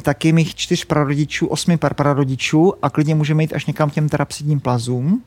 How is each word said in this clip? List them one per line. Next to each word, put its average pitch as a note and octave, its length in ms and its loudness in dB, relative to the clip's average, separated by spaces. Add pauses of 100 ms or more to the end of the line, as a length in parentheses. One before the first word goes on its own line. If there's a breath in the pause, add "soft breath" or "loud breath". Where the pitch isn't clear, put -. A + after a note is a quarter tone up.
taky D#3 300 2
mých D#3+ 220 2
čtyř - 300 -4
prarodičů, D3 600 0
osmi E3 300 0
par-, D3+ 180 0
prarodičů C#3+ 880 2
a C#3+ 80 0
klidně D#3 240 0
můžeme D3+ 280 0
jít D#3 120 -4
až - 120 -6
někam D3+ 240 0
k - 40 -10
těm D3+ 140 0
terapsidním D3 520 -2
plazům. B2 680 -2